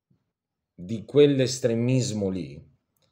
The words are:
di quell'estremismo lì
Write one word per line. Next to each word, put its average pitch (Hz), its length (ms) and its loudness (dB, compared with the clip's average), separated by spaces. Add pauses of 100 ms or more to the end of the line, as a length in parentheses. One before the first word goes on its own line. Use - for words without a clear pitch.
(760)
di 95 300 -10
quell'estremismo 123 1200 2
lì 78 420 -10 (420)